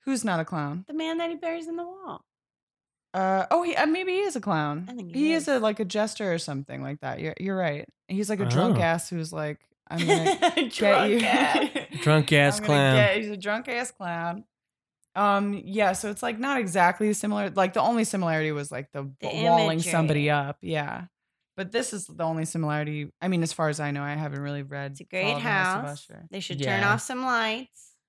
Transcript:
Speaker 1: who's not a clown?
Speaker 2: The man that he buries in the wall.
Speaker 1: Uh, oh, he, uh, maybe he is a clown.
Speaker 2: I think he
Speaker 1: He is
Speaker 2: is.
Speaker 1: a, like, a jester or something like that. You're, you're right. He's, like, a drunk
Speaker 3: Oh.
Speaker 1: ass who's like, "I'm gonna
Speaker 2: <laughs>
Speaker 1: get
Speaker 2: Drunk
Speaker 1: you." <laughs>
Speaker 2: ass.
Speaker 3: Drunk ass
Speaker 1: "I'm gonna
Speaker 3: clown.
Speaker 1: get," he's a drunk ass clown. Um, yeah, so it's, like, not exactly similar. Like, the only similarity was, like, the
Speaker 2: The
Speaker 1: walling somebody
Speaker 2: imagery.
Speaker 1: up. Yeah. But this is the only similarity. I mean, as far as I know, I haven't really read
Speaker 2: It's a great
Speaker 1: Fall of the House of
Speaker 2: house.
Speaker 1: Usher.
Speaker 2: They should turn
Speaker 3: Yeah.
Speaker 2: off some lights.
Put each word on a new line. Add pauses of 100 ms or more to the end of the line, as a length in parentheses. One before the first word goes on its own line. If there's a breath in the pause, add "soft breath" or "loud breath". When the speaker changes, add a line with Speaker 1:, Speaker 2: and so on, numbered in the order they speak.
Speaker 1:
who's
not
a
clown?
Speaker 2:
The
man
that
he
buries
in
the
wall. (880)
Speaker 1:
Uh,
oh,
he,
uh,
maybe
he
is
a
clown.
Speaker 2:
I
think
he
Speaker 1:
He
is
Speaker 2:
is.
Speaker 1:
a,
like,
a
jester
or
something
like
that.
You're,
you're
right. (200)
He's,
like,
a
drunk
Speaker 3:
Oh.
Speaker 1:
ass
who's
like, (300)
"I'm
gonna
Speaker 2:
<laughs>
Speaker 1:
get
Speaker 2:
Drunk
Speaker 1:
you."
<laughs>
Speaker 2:
ass. (340)
Speaker 3:
Drunk
ass
Speaker 1:
"I'm
gonna
Speaker 3:
clown.
Speaker 1:
get,"
he's
a
drunk
ass
clown. (720)
Um,
yeah,
so
it's,
like,
not
exactly
similar.
Like,
the
only
similarity
was,
like,
the (100)
Speaker 2:
The (140)
Speaker 1:
walling
somebody
Speaker 2:
imagery.
Speaker 1:
up.
Yeah. (540)
But
this
is
the
only
similarity. (120)
I
mean,
as
far
as
I
know,
I
haven't
really
read
Speaker 2:
It's
a
great
Speaker 1:
Fall
of
the
House
of
Speaker 2:
house.
Speaker 1:
Usher.
Speaker 2:
They
should
turn
Speaker 3:
Yeah.
Speaker 2:
off
some
lights. (220)